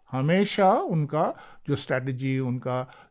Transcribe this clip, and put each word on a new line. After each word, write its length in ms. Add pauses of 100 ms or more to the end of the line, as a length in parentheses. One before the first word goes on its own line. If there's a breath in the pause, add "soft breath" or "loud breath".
(120)
हमेशा 600
उनका 680 (280 loud breath)
जो 80
स्ट्रैटेजी, 600
उनका 560 (160 loud breath)